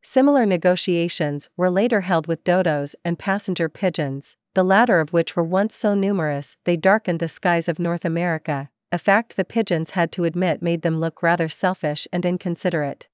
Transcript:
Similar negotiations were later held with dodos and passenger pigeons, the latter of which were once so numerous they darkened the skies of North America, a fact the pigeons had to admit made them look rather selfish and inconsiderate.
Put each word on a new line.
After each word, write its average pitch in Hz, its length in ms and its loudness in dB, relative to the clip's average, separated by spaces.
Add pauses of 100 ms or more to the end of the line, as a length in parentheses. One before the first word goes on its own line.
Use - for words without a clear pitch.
Similar 269 420 4
negotiations 175 1120 0
were 180 140 2
later 208 300 2
held 175 260 0
with 165 160 -4
dodos 165 640 0
and 170 120 0
passenger 190 520 -2
pigeons, 143 680 -4 (180)
the 185 100 4
latter 196 340 4
of - 140 0
which 165 240 0
were 175 80 0
once 190 320 0
so 208 180 0
numerous 180 680 -2
they 175 120 2
darkened 185 440 2
the 165 80 -2
skies 170 400 0
of 160 100 -4
North 170 260 -2
America, 165 680 -2 (200)
a 175 80 -2
fact 208 380 0
the 185 80 0
pigeons 170 460 -2
had 165 200 0
to 175 140 -4
admit 170 360 0
made 170 220 -2
them 160 160 0
look 160 240 -4
rather 170 260 2
selfish 156 640 -2
and 175 140 -2
inconsiderate. 170 880 -4